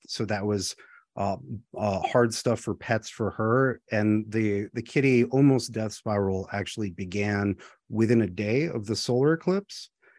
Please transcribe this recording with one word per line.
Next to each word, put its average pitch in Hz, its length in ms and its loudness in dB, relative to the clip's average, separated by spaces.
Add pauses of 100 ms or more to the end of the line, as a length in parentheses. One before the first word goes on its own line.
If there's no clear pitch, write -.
So - 180 -6
that 101 200 -2
was, 104 300 -2 (420)
uh, 98 200 -2 (400)
uh, 101 240 0
hard 120 320 2
stuff - 280 -2
for 104 140 -6
pets - 340 -4
for 104 220 -4
her. 120 500 0 (100)
And 107 400 2
the, 104 420 0
the 120 100 -6
kitty 131 420 4
almost 131 480 4
death 110 200 -4
spiral 98 600 -2
actually 101 380 -4
began 101 640 -2 (320)
within 113 320 4
a 104 60 2
day 107 400 -2
of 117 200 -6
the 110 80 -2
solar 131 380 2
eclipse. 185 580 -4 (280)